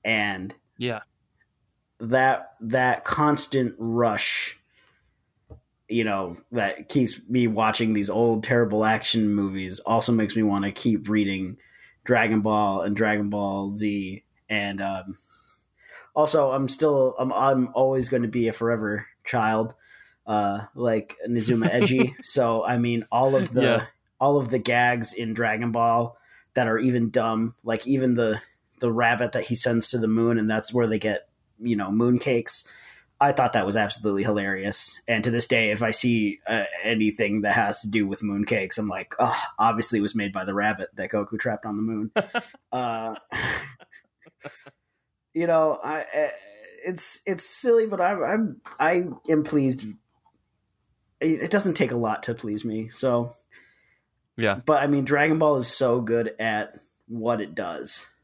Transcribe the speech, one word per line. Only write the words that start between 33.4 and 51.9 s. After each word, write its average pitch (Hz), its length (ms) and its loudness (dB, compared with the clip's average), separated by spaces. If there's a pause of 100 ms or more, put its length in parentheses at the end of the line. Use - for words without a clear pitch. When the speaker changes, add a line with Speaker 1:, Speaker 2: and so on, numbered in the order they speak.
Speaker 1:
that 98 120 2
was 101 100 0
absolutely 101 460 0
hilarious. 98 880 -2
And 110 160 0
to 123 60 0
this 120 160 0
day, 113 240 2
if 107 120 -2
I 113 80 0
see, 110 560 0
uh, 107 180 -2 (180)
anything 107 600 0
that 101 120 0
has 104 280 0
to 107 60 -8
do 104 180 0
with 101 160 -6
mooncakes, 101 560 -2
I'm 107 100 -4
like, 95 300 -10
"Oh, 117 240 0 (160)
obviously 113 400 2
it 101 40 2
was 104 120 -2
made 101 180 -2
by 95 120 -6
the 95 100 -4
rabbit 104 400 -2
that 95 160 -8
Goku 107 280 -4
trapped 107 280 -4
on 104 100 -6
the 110 60 -4
moon." 110 320 -4
Speaker 2:
<laughs> - 580 -6
Speaker 1:
Uh, 113 420 -4 (180)
<laughs> - 60 -6 (2000)
you 165 120 0
know, 160 360 2
I, 151 200 -6
uh, 143 260 -2 (560)
it's, - 420 -8
it's 185 180 -4
silly, 233 420 2
but 196 140 -4
I'm, 180 220 0
I'm, 185 380 -2 (180)
I 175 240 2 (280)
am 151 140 4
pleased. 135 400 0 (1400)
It, 156 220 0
it 165 80 -6
doesn't 196 240 0
take 120 180 0